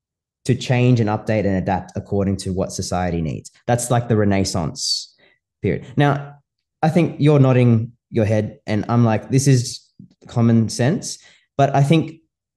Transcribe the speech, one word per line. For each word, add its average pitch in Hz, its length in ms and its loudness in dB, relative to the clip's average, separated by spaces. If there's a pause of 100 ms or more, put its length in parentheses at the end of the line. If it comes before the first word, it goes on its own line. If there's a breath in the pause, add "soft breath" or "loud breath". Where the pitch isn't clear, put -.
(440)
to 127 100 2
change 123 460 2
and 104 100 0
update 110 340 -2
and 98 120 0
adapt 92 400 -4
according 98 400 -2
to 95 160 -6
what 90 200 -4
society 90 480 -4
needs? 71 300 -8 (160 soft breath)
That's, 120 240 -2
like, 120 180 0
the 113 80 2
Renaissance 98 960 -2 (480 soft breath)
period. - 240 -4 (120)
Now, 143 400 -2 (460)
I 160 60 2
think 160 300 0
you're 147 220 4
nodding 120 520 4 (180)
your 113 160 0
head 107 420 -2
and 104 200 -2
I'm 120 160 2
like, 110 260 0
"This 135 180 2
is 123 360 0 (440)
common 117 400 2
sense." 135 500 -4 (380 soft breath)
But 143 180 2
I 143 80 4
think 156 380 0 (360)